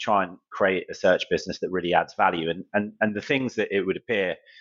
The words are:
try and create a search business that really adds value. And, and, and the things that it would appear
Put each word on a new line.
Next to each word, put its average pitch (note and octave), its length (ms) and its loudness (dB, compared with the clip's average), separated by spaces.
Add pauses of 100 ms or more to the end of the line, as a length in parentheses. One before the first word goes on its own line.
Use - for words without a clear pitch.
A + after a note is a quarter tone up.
try G2+ 240 2
and F2+ 140 -10 (120)
create F#2+ 380 0
a E2+ 60 -12
search F2+ 340 2
business F2 300 -2
that E2 120 -6
really F2 220 -2
adds E2 220 2
value. F2+ 340 2
And, E2+ 240 -4
and, G#2 200 -2 (100)
and G#2+ 120 0
the G2+ 60 -6
things C3 360 -2
that G#2 140 0
it G2 140 0
would F#2 140 -2
appear G2 380 -2 (240)